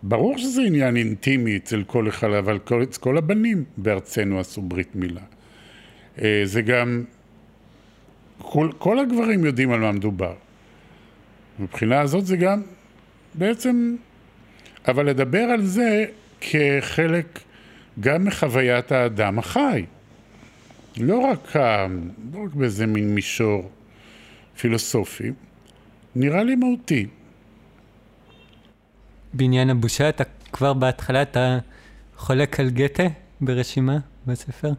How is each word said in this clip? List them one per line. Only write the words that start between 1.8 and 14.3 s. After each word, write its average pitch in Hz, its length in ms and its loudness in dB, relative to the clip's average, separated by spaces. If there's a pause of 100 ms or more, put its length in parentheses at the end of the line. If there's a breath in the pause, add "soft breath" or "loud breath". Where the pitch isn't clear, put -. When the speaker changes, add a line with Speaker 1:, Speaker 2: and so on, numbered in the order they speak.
Speaker 1:
כל 113 220 0
אחד, 107 220 -2
אבל 104 280 0
כל, 120 260 0 (160)
כל 131 180 0
הבנים 202 460 0 (120)
בארצנו 98 640 -2
עשו 95 220 -8
ברית 90 340 -6
מילה. 90 240 -6 (1000 loud breath)
אה, 107 220 2
זה 101 180 -2
גם, 120 420 0 (1300 soft breath)
כל, 156 400 -2
כל 214 200 0
הגברים 233 460 0
יודעים 127 280 2
על 117 80 0
מה 110 120 2
מדובר. 95 420 -2 (1200 loud breath)
מבחינה 110 420 0
הזאת 156 260 0
זה 185 100 0
גם 190 260 0 (720)
בעצם, 233 600 0 (920 loud breath)